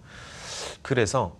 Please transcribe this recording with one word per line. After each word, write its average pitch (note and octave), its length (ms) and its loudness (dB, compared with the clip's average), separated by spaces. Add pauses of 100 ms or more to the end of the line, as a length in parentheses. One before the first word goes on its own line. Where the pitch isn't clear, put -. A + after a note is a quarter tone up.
(840)
그래서 A2+ 580 4